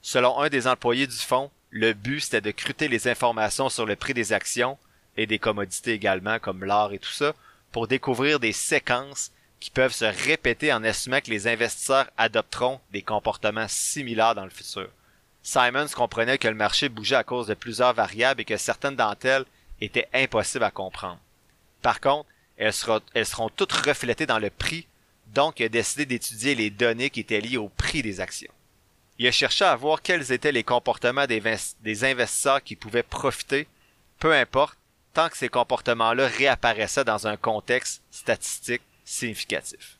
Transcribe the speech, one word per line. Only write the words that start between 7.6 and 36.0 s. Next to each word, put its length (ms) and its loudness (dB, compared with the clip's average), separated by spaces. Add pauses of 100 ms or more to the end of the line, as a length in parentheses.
pour 160 -4
découvrir 520 2
des 120 2
séquences 800 -2 (260)
qui 120 -14
peuvent 220 2
se 120 -4
répéter 680 2
en 120 0
estimant 360 0
que 100 -10
les 180 -2
investisseurs 680 0
adopteront 640 0 (120)
des 100 -6
comportements 680 -2
similaires 680 0
dans 100 -8
le 60 -14
futur. 380 -10 (540)
Simons 520 2
comprenait 440 0
que 100 2
le 60 0
marché 340 0
bougeait 280 0
à 80 4
cause 220 -4
de 80 -2
plusieurs 400 2
variables 460 2
et 40 -4
que 120 -2
certaines 400 -4
d'entre 300 0
elles 180 4 (360)
étaient 320 -2
impossibles 520 0
à 60 2
comprendre. 500 -10 (600)
Par 200 0
contre, 280 0 (280)
elles 160 0
sera-, 280 0 (140)
elles 120 2
seront 220 -4
toutes 240 -2
reflétées 540 0
dans 120 2
le 120 -2
prix, 360 -6 (420)
donc 320 0
il 40 2
a 40 2
décidé 380 0
d'étudier 480 -2
les 160 0
données 400 0
qui 100 -8
étaient 200 -2
liées 180 -4
au 100 -4
prix 340 -4
des 180 -6
actions. 320 -10 (680)
Il 80 2
a 40 6
cherché 340 2
à 120 6
voir 260 0
quels 300 0
étaient 200 0
les 120 0
comportements 640 0
des 140 0
vins-, 400 -4
des 240 -4
investisseurs 580 2
qui 140 -14
pouvaient 260 -2
profiter, 680 -2 (500)
peu 160 4
importe, 420 2 (380)
tant 160 4
que 80 -14
ces 100 -2
comportements-là 800 2